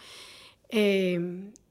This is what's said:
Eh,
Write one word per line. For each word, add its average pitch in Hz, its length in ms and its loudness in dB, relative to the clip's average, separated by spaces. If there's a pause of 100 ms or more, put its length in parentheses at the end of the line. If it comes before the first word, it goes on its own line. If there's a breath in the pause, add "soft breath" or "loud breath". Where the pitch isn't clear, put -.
(680 loud breath)
Eh, 190 840 0 (200)